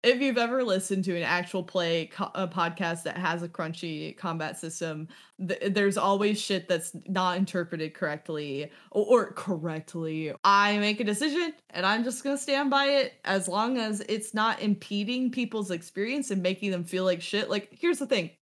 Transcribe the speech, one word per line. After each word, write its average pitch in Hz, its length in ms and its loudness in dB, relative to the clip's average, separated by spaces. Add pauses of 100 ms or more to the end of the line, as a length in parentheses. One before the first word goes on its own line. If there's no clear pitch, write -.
if 247 160 6
you've 262 180 4
ever 247 260 2
listened 190 400 0
to 180 120 -2
an 170 60 -2
actual 180 400 0
play 170 440 0
co-, - 280 -6
a 185 140 -2
podcast 170 560 -2
that - 120 -4
has 175 280 -2
a 170 40 -8
crunchy 160 680 -6
combat 160 420 -6
system, 160 480 -6 (400)
th-, 196 260 -2
there's 196 240 2
always 202 440 2
shit 190 260 -2
that's 165 240 0 (160)
not 185 300 2
interpreted 175 580 -2
correctly 151 760 -4 (220)
or, 208 140 2 (240)
or - 60 -14
correctly. 160 960 -4 (100)
I 202 360 6
make 208 200 2
a 247 60 0
decision 302 480 0 (180)
and 180 160 -2
I'm 220 160 4
just 247 220 -4
gonna 277 120 0
stand 277 320 0
by 277 180 4
it 277 260 2 (120)
as 196 220 0
long 220 320 0
as 220 300 -2
it's 214 260 -4
not 214 260 2
impeding 208 680 0
people's 233 400 -2
experience 208 600 -4
and 190 100 0
making 190 300 0
them 175 100 -2
feel 185 220 -2
like 175 180 2
shit. 208 260 -2
Like, 202 220 -2
here's 339 300 0
the 277 60 -2
thing. 180 240 0 (120)